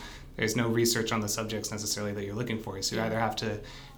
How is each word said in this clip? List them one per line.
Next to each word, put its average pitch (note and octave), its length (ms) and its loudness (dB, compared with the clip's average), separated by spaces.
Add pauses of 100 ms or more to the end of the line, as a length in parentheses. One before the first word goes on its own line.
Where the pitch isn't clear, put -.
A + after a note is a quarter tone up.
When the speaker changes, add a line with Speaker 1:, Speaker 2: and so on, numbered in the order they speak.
(360)
Speaker 1:
there's A2 200 2
no A#2+ 120 4
research A#2 440 4
on A2+ 80 4
the G#2+ 80 0
subjects G#2+ 420 -2
necessarily G#2 420 -2
that G2+ 120 -4
you're G2+ 100 -4
looking A2 240 -2
for. G2 220 -6
So G#2 160 0
you A2 60 2
Speaker 2:
Yeah. A2+ 60 2
Speaker 1:
either A2 120 0
have A2 160 2
to G#2+ 240 -2 (380)